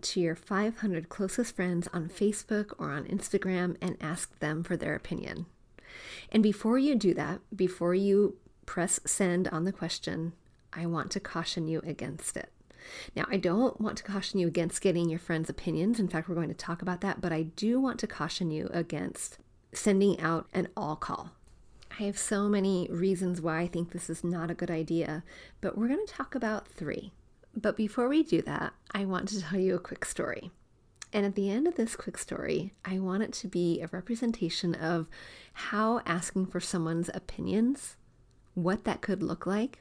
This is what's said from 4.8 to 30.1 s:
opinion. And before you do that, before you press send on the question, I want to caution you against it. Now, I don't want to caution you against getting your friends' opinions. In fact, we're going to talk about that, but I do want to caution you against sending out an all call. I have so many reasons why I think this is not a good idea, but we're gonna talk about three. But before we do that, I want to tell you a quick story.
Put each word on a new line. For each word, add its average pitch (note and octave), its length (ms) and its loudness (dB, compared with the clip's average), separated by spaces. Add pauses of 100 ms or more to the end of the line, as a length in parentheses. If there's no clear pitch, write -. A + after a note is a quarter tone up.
opinion. - 520 -6 (840)
And G#3+ 100 8
before A3 380 6
you C#4 160 6
do G3 200 6
that, D#3 260 -2 (140)
before F3+ 420 2
you G3 400 6 (280)
press - 400 0
send F3+ 440 2
on E3 160 0
the F#3+ 80 2
question, E3+ 640 -4 (380)
I E3+ 140 -4
want E3 240 0
to G3 100 -2
caution E3 460 -2
you D#3+ 180 0
against - 520 -6
it. - 160 -10 (640)
Now, - 120 0
I G3 100 2
don't G3 420 4
want G#3+ 180 -2
to - 60 -12
caution G3 340 -2
you F3 80 4
against E3 340 0
getting E3+ 300 4
your E3 80 -2
friends' D#3+ 320 -2
opinions. F3 480 0
In F#3+ 80 2
fact, D#3+ 220 -2
we're F3 80 -2
going E3 120 0
to E3 60 -4
talk - 260 -6
about F3 200 -2
that, G3 200 -2
but E3+ 120 -2
I D#3+ 100 0
do A3 380 2
want B3+ 200 0
to G#3+ 60 0
caution D#3+ 460 -2
you D#3 200 -2
against - 640 -4 (360)
sending G3 480 4
out E3 340 0
an F#3 220 0
all D3+ 180 -2
call. - 380 -6 (680)
I G#3 60 -2
have G3+ 140 -2
so G#3 300 2
many F#3+ 400 4
reasons F3+ 520 2
why D#3+ 220 0
I F3 40 0
think E3+ 240 -4
this - 180 -8
is D#3+ 140 -6
not E3+ 260 -2
a E3+ 60 -2
good F3 160 -4
idea, D#3+ 540 0 (360)
but - 160 -2
we're A3+ 120 2
gonna F#4+ 180 0
talk - 300 -8
about A3 320 -2
three. - 440 -6 (420)
But G#3 220 0
before A3+ 320 0
we D4+ 140 6
do F3+ 180 4
that, - 320 -4 (200)
I G3+ 120 0
want F#3+ 240 -2
to G3+ 140 -4
tell F3+ 180 0
you F#3 140 4
a F3+ 40 0
quick - 280 -6
story. - 460 -4 (600)